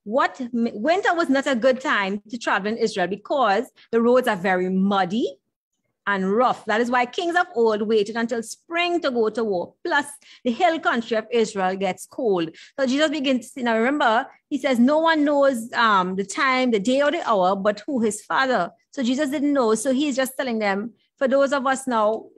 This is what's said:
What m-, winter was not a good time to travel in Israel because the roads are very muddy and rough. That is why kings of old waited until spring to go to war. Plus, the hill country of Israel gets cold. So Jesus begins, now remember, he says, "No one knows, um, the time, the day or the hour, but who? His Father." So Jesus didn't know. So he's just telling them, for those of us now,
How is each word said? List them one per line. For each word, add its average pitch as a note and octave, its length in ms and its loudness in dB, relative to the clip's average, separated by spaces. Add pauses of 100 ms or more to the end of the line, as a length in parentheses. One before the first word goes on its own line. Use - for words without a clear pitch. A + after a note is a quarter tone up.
What C#4+ 380 -2
m-, A#3 320 -2
winter F4 400 0
was E4 160 0
not C4+ 180 0
a C4+ 80 2
good B3+ 260 2
time G3+ 480 -2
to B3 80 -8
travel G#3 340 -2
in A3+ 60 -4
Israel G3+ 300 0
because A3 580 0 (260)
the A#3 100 2
roads B3 260 4
are G#3+ 80 2
very F#3 340 0
muddy G3 680 0 (720)
and F#3+ 260 0
rough. A3+ 320 0
That G#3+ 140 0
is A#3+ 100 -2
why B3 160 2
kings E4+ 300 -4
of F4+ 180 0
old A3 280 2
waited G#3+ 340 0
until A#3 260 -4
spring E4+ 600 -4
to C#4 100 -2
go A3+ 180 0
to A3 140 -2
war. F#3 300 -4 (100)
Plus, D4 220 0 (400)
the B3 60 0
hill E4 280 2
country A#3+ 380 -2
of A3 120 -4
Israel G3+ 460 0
gets F#3+ 300 -4
cold. F#3 440 -2 (300)
So C4+ 80 0
Jesus C#4+ 220 2
begins, C4+ 480 -2
now A#3 200 0
remember, B3+ 480 2 (240)
he D4 80 -2
says, C4 220 0
"No C#4+ 200 4
one D#4+ 260 2
knows, C#4 480 2
um, F#3+ 420 2
the G3 80 -2
time, B3+ 480 0
the G#3+ 80 2
day B3+ 220 2
or C#4+ 100 2
the - 180 -2
hour, G3 260 2
but G3+ 300 -2
who? C4+ 160 -2
His G#3+ 220 -2
Father." A3+ 480 0 (200)
So C#4 120 -6
Jesus C4 260 0
didn't C#4+ 240 0
know. A3+ 220 2
So C4 180 0
he's C#4 220 0
just C4 220 -4
telling B3 220 -4
them, G#3 340 -2 (240)
for C#4 100 0
those C4+ 260 2
of C4+ 140 -2
us C4 180 -2
now, A3 420 0 (100)